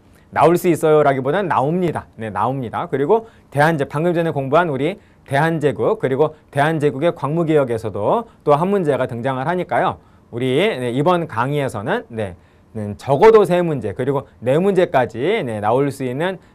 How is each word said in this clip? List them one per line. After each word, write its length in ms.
나올 260
수 120
있어요라기보다는 800
나옵니다. 580
네, 140
나옵니다. 600
그리고 380
대한제, 360
방금 260
전에 180
공부한 380
우리 300
대한제국, 720
그리고 360
대한제국의 640
광무개혁에서도 1120
또 80
한 160
문제가 380
등장을 400
하니까요. 520
우리, 260
네, 340
이번 360
강의에서는, 840
네, 280
음, 200
적어도 480
세 180
문제, 300
그리고 360
네 180
문제까지, 840
네, 160
나올 300
수 140
있는 340